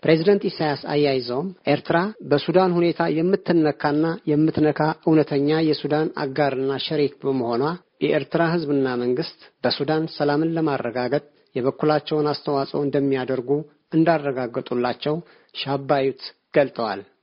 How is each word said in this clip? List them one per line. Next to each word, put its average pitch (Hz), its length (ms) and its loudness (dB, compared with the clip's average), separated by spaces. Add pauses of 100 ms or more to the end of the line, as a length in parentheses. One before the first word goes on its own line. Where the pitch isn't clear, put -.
ፕሬዝደንት 165 420 4
ኢሳያስ 156 400 -2
አያይዘውም 139 640 0 (180)
ኤርትራ 147 320 0 (240)
በሱዳን 175 500 2
ሁኔታ 170 360 0
የምትነካና 160 960 2 (200)
የምትነካ 151 540 2 (180)
እውነተኛ 147 520 2 (120)
የሱዳን 151 540 0
አጋርና 135 640 -2
ሸሪክ 143 400 -2
በመሆኗ 127 440 -2 (380)
የኤርትራ 151 480 0
ህዝብና 147 480 0
መንግስት 123 440 -4 (200)
በሱዳን 151 480 -2
ሰላምን 151 460 0
ለማረጋገጥ 127 680 -2 (300)
የበኩላቸውን 151 720 0
አስተዋጽኦ 143 560 -2
እንደሚያደርጉ 135 680 -2 (420)
እንዳረጋገጡላቸው 131 1200 0 (400)
ሻባዩት 135 680 -2 (300)
ገልጠዋል። 117 480 0 (220)